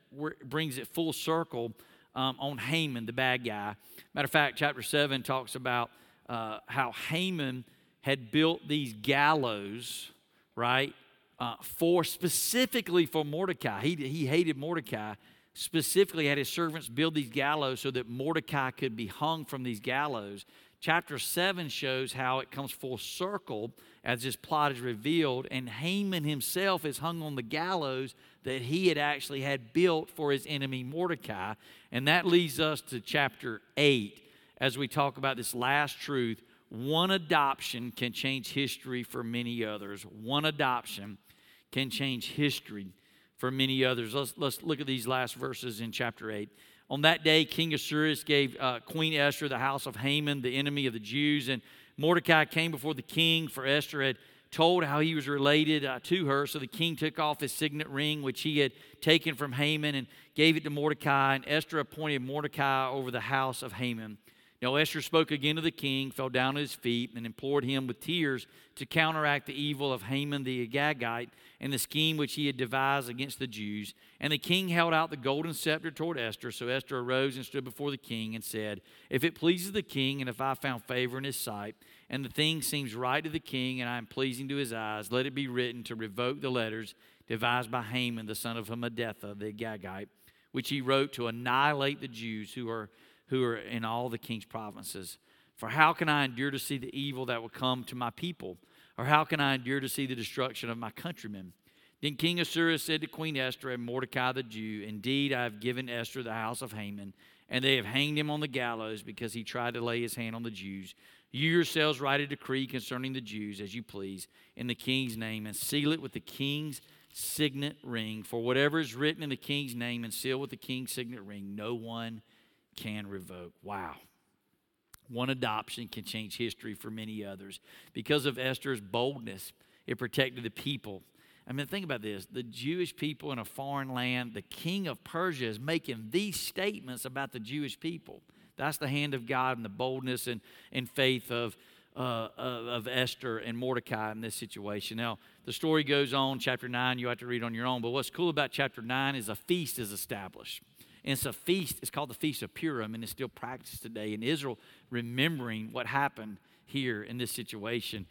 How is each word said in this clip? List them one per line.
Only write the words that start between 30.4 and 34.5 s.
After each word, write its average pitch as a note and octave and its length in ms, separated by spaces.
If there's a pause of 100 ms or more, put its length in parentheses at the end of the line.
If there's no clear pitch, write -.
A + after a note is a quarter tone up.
enemy C3+ 360
Mordecai. B2+ 720 (360)
And C3 160
that E3+ 180
leads E3+ 340
us D#3 220
to B2 200
chapter C3+ 600 (140)
eight C3+ 460 (380)